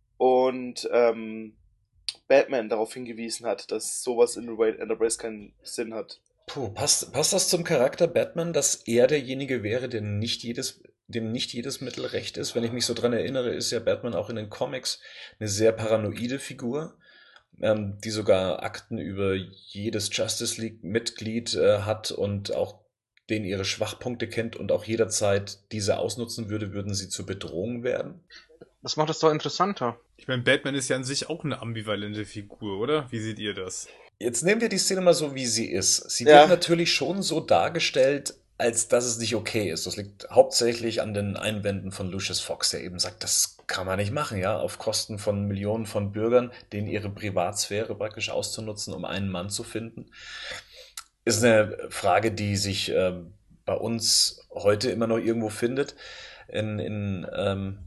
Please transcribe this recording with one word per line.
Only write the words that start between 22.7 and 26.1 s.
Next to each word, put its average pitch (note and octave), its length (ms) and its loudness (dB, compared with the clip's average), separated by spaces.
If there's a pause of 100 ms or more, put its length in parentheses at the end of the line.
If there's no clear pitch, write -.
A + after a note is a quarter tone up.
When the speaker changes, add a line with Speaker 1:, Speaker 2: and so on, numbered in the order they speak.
Speaker 2:
denen G#2+ 160 -2
ihre F#2+ 180 -2
Schwachpunkte A2 640 -4
kennt A2+ 260 -4
und - 160 -4
auch G2+ 140 2
jederzeit G2+ 720 2 (140)
diese G#2 260 0
ausnutzen A#2 520 -4